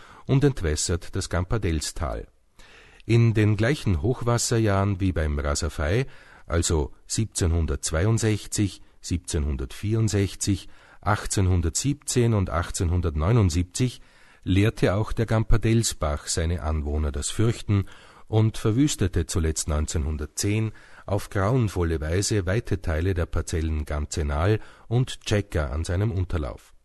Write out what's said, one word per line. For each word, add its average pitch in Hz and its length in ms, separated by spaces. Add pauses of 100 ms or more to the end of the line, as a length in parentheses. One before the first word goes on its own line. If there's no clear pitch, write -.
(260)
und 135 180
entwässert 87 720
das 98 140
Gampadelstal. 82 960 (800)
In 113 300
den 107 220
gleichen 110 440
Hochwasserjahren 104 1000
wie 95 120
beim 76 260
Rasafai, 73 680 (400)
also 85 480 (100)
siebzehnhundertzweiundsechzig, 98 1800 (200)
siebzehnhundertvierundsechzig, 95 1700 (340)
achtzehnhundertsiebzehn 101 1300
und 95 160
achtzehnhundertneunundsiebzig, 87 1500 (420)
lehrte 98 520
auch 107 160
der 113 160
Gampadelsbach 110 1000
seine 85 380
Anwohner 76 480
das 71 180
Fürchten 104 560 (420)
und 110 300
verwüstete 110 680
zuletzt 80 440
neunzehnhundertzehn 78 1040 (320)
auf 101 240
grauenvolle 95 720
Weise 92 440
weite 98 360
Teile 85 320
der 85 120
Parzellen 80 600
Ganzenal 76 720 (300)
und 123 320
Tscheka 95 460
an 76 180
seinem 101 260
Unterlauf. 87 640 (120)